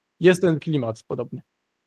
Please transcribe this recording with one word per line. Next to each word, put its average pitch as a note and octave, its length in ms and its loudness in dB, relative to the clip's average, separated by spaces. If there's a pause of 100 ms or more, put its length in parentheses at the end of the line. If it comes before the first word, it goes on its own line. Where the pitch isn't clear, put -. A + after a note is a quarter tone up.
(200)
jest F3+ 220 4
ten E3 180 2
klimat B2+ 480 -4
podobny. B2+ 340 -8 (460)